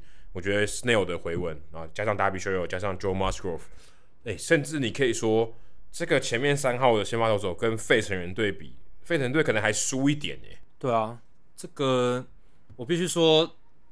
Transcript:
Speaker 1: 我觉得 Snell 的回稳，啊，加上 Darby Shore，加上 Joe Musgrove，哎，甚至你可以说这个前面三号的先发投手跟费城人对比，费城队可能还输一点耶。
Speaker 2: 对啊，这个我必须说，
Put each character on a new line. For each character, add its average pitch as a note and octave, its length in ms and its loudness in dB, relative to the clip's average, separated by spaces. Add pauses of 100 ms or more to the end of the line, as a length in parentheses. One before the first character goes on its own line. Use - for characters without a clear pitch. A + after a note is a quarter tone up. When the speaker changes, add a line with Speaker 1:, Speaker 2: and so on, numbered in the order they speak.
(320)
Speaker 1:
我 F#2 80 -6
觉 G2 140 0
得 G#2 120 4
Snell A2+ 380 2
的 F2 120 -2
回 E2+ 200 -4
稳， E2 220 -2 (140)
啊， D#2+ 220 -8
加 G#2 100 -4
上 G#2+ 120 0
Darby F#2+ 220 2
Shore， F#2 280 -2
加 F#2 120 -2
上 F#2+ 200 -2
Joe F#2+ 180 0
Musgrove， F#2+ 440 -2 (640)
哎， G#2 120 -6
甚 D#3 260 2
至 D3 160 -4
你 B2 120 0
可 C#3 140 0
以 A#2+ 80 4
说 A2+ 420 2 (360)
这 - 140 -4
个 D3+ 160 4
前 A#2 180 0
面 C#3+ 160 4
三 C3+ 240 2
号 A#2+ 200 6
的 G2+ 60 2
先 A2+ 140 -2
发 A2+ 100 4
投 G#2 100 4
手 F#2+ 160 -2
跟 A2+ 220 0
费 A#2 240 4
城 G#2+ 160 -2
人 F2+ 180 -4
对 G#2 180 0
比， D2+ 240 -8 (260)
费 E3 160 0
城 B2+ 140 0
队 D#3 100 4
可 B2 100 2
能 G#2+ 100 2
还 G#2+ 100 4
输 C3+ 380 2
一 D3 40 4
点 D#2+ 300 -6
耶。 - 140 -10 (200)
Speaker 2:
对 B2+ 140 0
啊， A2+ 260 0 (380)
这 - 120 -12
个 B2+ 580 2 (500)
我 B2 80 -8
必 E3 120 0
须 F3 100 0
说， D#3+ 500 6 (360)